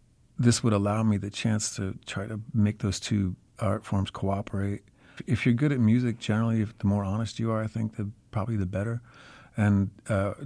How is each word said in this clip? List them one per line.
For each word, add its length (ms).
this 280
would 80
allow 320
me 140
the 120
chance 460
to 280
try 220
to 140
make 280
those 180
two 380
art 240
forms 260
cooperate. 720
If 180
you're 100
good 180
at 80
music, 400
generally, 420
if 160
the 80
more 160
honest 380
you 100
are, 120
I 40
think, 300
the, 120
probably 260
the 100
better. 360
And, 340
uh, 260